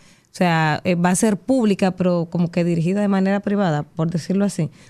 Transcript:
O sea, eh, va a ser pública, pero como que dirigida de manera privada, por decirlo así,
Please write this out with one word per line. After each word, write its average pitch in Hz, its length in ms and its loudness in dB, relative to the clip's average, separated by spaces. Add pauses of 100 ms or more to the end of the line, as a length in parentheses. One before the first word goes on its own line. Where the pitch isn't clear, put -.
(240)
O - 100 -20
sea, 160 500 0
eh, 185 100 0
va 175 160 2
a 185 40 2
ser 185 220 2
pública, 214 540 0
pero 175 400 0
como 170 200 0
que 175 140 0
dirigida 175 380 0
de 202 60 0
manera 196 320 0
privada, 196 420 0
por 160 280 -4
decirlo 185 360 -2
así, 170 240 -4 (180)